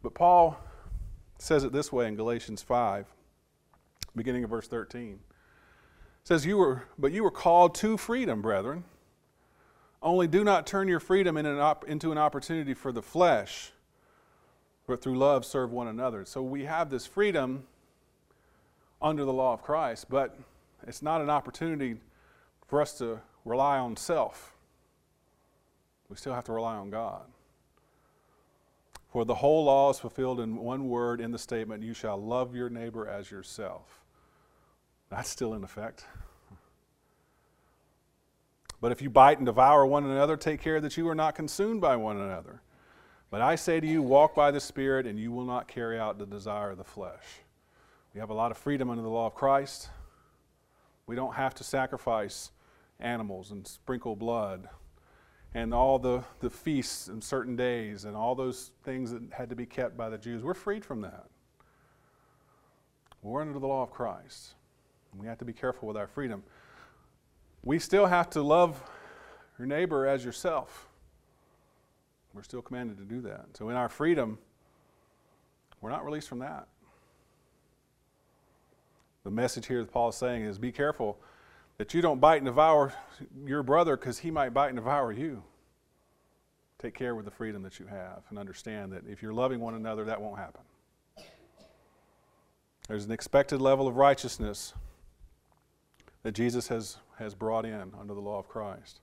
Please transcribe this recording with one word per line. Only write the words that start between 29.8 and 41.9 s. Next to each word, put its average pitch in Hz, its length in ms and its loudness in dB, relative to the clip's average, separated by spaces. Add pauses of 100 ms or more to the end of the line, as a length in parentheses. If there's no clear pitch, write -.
is 135 100 0
fulfilled 127 420 -4
in 113 160 -6
one 127 320 -6
word 120 320 -2
in 117 100 -6
the 117 80 -8
statement, 110 440 -6
"You 113 120 -10
shall 104 260 -6
love 123 340 -4
your 123 140 -6
neighbor 113 400 -8
as 101 220 -10
yourself." 95 720 -14 (1080)
That's 113 200 -10
still 110 260 -6
in 101 100 -10
effect. 110 400 -14 (2750)
"But 120 120 2
if 117 80 -4
you 139 80 -6
bite 139 300 12
and 131 80 0
devour 135 400 10
one 143 180 4
another, 143 320 4
take 151 240 -2
care 156 200 0
that 151 160 -6
you 165 120 0
are 165 60 0
not 156 200 2
consumed 202 460 -2
by 139 160 6